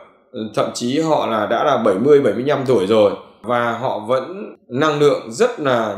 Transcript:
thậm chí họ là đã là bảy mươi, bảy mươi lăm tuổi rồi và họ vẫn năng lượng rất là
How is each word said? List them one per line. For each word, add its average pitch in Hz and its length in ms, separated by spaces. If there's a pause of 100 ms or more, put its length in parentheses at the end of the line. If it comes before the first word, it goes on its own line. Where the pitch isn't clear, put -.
(560)
thậm 135 180
chí 123 260
họ 151 280
là 110 180
đã 113 180
là 143 140
bảy 110 180
mươi, 139 260
bảy 104 120
mươi 117 140
lăm 135 200
tuổi 101 200
rồi 104 240 (320)
và 120 280
họ 113 280
vẫn 160 560 (120)
năng 147 320
lượng 143 320
rất 226 280
là 117 380